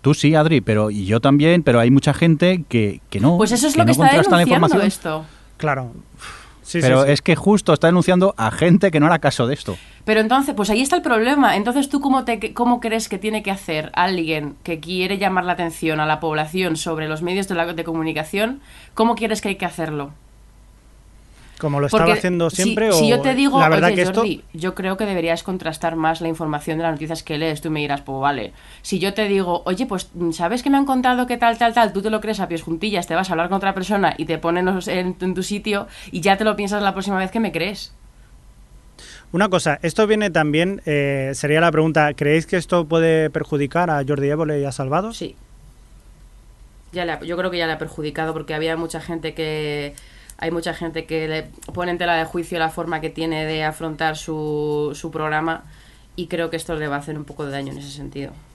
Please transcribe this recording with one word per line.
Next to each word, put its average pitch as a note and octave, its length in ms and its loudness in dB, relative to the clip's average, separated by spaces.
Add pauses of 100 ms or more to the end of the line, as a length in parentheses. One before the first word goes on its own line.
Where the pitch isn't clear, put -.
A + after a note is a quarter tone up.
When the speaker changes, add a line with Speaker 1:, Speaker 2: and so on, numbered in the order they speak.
Speaker 1:
Tú C#3+ 120 4
sí, D3+ 200 4
Adri, D#3 280 4
pero, G#2+ 300 2
y G2+ 140 -4
yo A2 140 2
también, D3 420 6
pero A#2 200 6
hay A#2+ 100 6
mucha C#3 220 6
gente E3+ 560 4
que, G#2 400 0
que G2+ 100 -4
no, D3+ 160 4
Speaker 2:
Pues G#3 160 4
eso B3 160 2
es C#4 60 0
Speaker 1:
que D#4+ 60 2
Speaker 2:
lo E4+ 40 6
que - 40 6
Speaker 1:
no - 40 6
Speaker 2:
está - 140 4
Speaker 1:
contrasta D4 260 6
la F3 60 6
Speaker 2:
denunciando F3 300 6
Speaker 1:
información. G3+ 200 4
Speaker 2:
esto. D#3 380 -4 (320)
Speaker 3:
Claro. C3 340 -4 (720)
Sí, - 180 -4
Speaker 1:
Pero C3 200 6
Speaker 3:
sí, C#3 60 6
sí. C#3+ 40 4
Speaker 1:
es C#3+ 100 4
que E3 140 4
justo G3 380 4
está D#3+ 140 4
denunciando F3+ 500 4
a A2 140 0
gente E3+ 400 4
que D3+ 100 2
no D3+ 60 6
hará E3+ 120 4
caso C3 260 0
de C3+ 100 -2
esto. F#2+ 200 -8 (300)
Speaker 2:
Pero A3 160 2
entonces, C4 340 2
pues G3+ 140 0
ahí A3 120 2
está C#4 140 2
el F4 60 2
problema. A#3+ 560 4
Entonces, B3 320 0
¿tú C#4+ 100 0
cómo C4 240 2
te, A3+ 300 -4
cómo A#3+ 260 2
crees A3+ 300 -4
que G3 80 -6
tiene G#3+ 260 -4
que G3 80 -4
hacer E3 420 -6
alguien D#3+ 720 -2
que E3 160 -6
quiere F#3 380 -4
llamar F#3 260 0
la F3+ 80 -2
atención E3 480 -4
a D3+ 60 0
la D#3 160 -2
población D#3+ 560 -2
sobre D#3 320 -4
los D#3 120 -6
medios F#3 280 -2
de F#3 60 -4
la, E3+ 180 -2
de E3 100 -6
comunicación? E3 800 -4 (320)
¿Cómo A#3 220 2
quieres A3 260 -2
que G#3 80 -4
hay F#3+ 80 -2
que F#3 80 -6
hacerlo? D3+ 460 -6 (1500)
Speaker 3:
¿Como C#3+ 220 -2
lo C#3+ 60 0
estaba E3 180 4
Speaker 2:
Porque E3+ 140 4
Speaker 3:
haciendo F3 300 0
Speaker 2:
si, - 60 -6
Speaker 3:
siempre G#3+ 380 2
Speaker 2:
si D#3 140 6
Speaker 3:
o - 20 4
Speaker 2:
yo - 100 4
te C4 160 2
digo, C#4 240 4
Speaker 3:
la D#3 80 6
verdad D#3+ 220 4
Speaker 2:
"Oye, G3+ 80 2
Speaker 3:
que F3+ 60 2
esto F#3+ 180 0
Speaker 2:
Jordi, G3 220 -2 (100)
yo F3+ 220 -6
creo F#3+ 200 -4
que G#3+ 100 -4
deberías E3+ 380 -2
contrastar E3 540 -4
más D#3+ 240 0
la E3 80 -2
información D#3 480 -4
de E3 80 -2
las E3 80 0
noticias D#3 280 -8
que D#3 160 -6
lees", D#3 220 -2
tú E3 100 -6
me D#3 120 -2
dirás, C#3+ 180 -2
"Pues C3+ 180 -8
vale". C3+ 360 -2 (280)
Si - 160 -4
yo G3 160 -2
te G#3+ 140 -2
digo, F#3 380 0
"Oye, F#3 200 -2
pues, G3 220 -6 (240)
¿sabes F#3 320 -4
que C#4+ 60 0
me C#4 80 4
han C#4 80 2
contado B3+ 420 2
que A#3+ 80 -2
tal, A#3 220 2
tal, A#3 160 2
tal?", A3+ 180 4
tú F#3+ 100 -4
te G#3+ 80 -4
lo G#3+ 120 -2
crees G#3 180 -6
a F3+ 80 -2
pies E3 140 -6
juntillas, F3 460 -4
te E3 80 -2
vas F#3 140 0
a F#3 40 -2
hablar E3+ 160 0
con G3 80 0
otra F#3+ 160 0
persona F#3+ 440 0
y D#3+ 60 -4
te D#3+ 140 -2
ponen E3+ 260 0
los, F#3 240 -2
en, F3+ 320 -4
en F#3 140 -2
tu F3+ 100 -4
sitio G#3 440 -4 (260)
y F3+ 80 -6
ya G3 160 4
te A3 80 -2
lo G#3 100 2
piensas G#3 260 -4
la G3 120 0
próxima G3 240 -4
vez F#3 120 -2
que A#3 120 -4
me G3 100 -2
crees. F#3 400 -6 (1400)
Speaker 3:
Una G3 160 2
cosa, E3 340 0
esto G3+ 240 2
viene G#3+ 220 0
también, D#3+ 560 0
eh, C#3 500 -2
sería D3 240 0
la E3+ 140 4
pregunta, D#3 400 4
¿creéis D3+ 320 2
que - 100 -4
esto F3 300 0
puede D#3+ 440 2
perjudicar D3+ 600 -2
a C#3+ 180 0
Jordi C#3 220 -2
Évole D3+ 320 -2
y - 20 -2
a C3+ 80 -4
Salvados? E3 460 -4
Speaker 2:
Sí. - 180 -12 (1600)
Ya F3+ 100 -6
le E3+ 80 -4
ha, D3+ 100 -6
yo E3+ 140 -6
creo F#3 160 -2
que F3 60 -6
ya E3 100 -2
le D#3+ 60 -2
ha D#3 40 -6
perjudicado D#3 560 -6
porque D#3 220 -8
había D#3+ 200 -2
mucha E3 260 -8
gente D#3+ 340 -8
que, D3+ 580 -6 (460)
hay E3 100 -4
mucha E3+ 240 -4
gente D#3+ 320 -8
que D#3 220 -6
le D#3 160 -6 (300)
pone F3 180 -4
en F3 80 -4
tela F3 160 0
de D#3+ 100 0
juicio E3+ 320 -6
la D#3+ 120 0
forma D#3+ 320 -6
que D#3 100 -6
tiene D#3+ 340 -4
de D#3 180 -4
afrontar D#3 540 -4
su, D3+ 800 -4
su D#3+ 160 -12
programa D#3 520 -4 (520)
y F3 120 -6
creo E3 220 -4
que E3 60 -6
esto D#3+ 200 -6
le D3+ 120 -6
va C#3+ 80 -4
a C#3+ 40 -4
hacer D3+ 180 -10
un D3+ 80 -10
poco D3 200 -10
de C#3 60 -8
daño C#3 220 -8
en C#3 40 -12
ese C#3 140 -14
sentido. C#3 400 -12 (240)